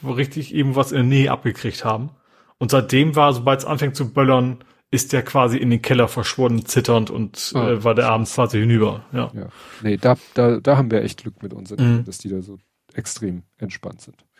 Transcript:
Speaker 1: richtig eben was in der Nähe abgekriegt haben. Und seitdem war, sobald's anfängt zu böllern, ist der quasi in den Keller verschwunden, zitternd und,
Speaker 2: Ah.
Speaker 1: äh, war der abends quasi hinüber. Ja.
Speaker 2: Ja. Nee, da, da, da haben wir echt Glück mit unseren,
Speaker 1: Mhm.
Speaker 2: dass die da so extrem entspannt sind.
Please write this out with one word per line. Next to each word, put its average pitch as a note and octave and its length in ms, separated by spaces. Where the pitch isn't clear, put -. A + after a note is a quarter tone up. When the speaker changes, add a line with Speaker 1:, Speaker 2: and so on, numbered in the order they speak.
Speaker 1:
richtig C3+ 500
eben C3+ 220
was C3+ 160
in D3 60
der B2 60
Nähe C3+ 280
abgekriegt - 520
haben. A2+ 260
Und B2 120
seitdem C#3 460
war, D3 160
sobald's C3+ 320
anfängt C#3 320
zu B2 160
böllern, B2+ 460
ist A#2 200
der B2+ 120
quasi B2+ 340
in B2+ 120
den A#2 120
Keller B2 240
verschwunden, A#2 580
zitternd A2+ 460
und, - 440
Speaker 2:
Ah. B2 160
Speaker 1:
äh, A2 140
war A2+ 120
der A#2+ 120
abends A2+ 280
quasi A#2+ 240
hinüber. A2 520
Ja. B2 220
Speaker 2:
Ja. F#2+ 140
Nee, G#2 140
da, B2 200
da, A#2+ 260
da C#3+ 160
haben C3 160
wir G#2+ 100
echt - 220
Glück A2 180
mit G2+ 100
unseren, G#2+ 460
Speaker 1:
Mhm. A#2+ 60
Speaker 2:
dass - 140
die G#2 100
da F#2+ 120
so F#2+ 160
extrem F2+ 480
entspannt - 420
sind. - 240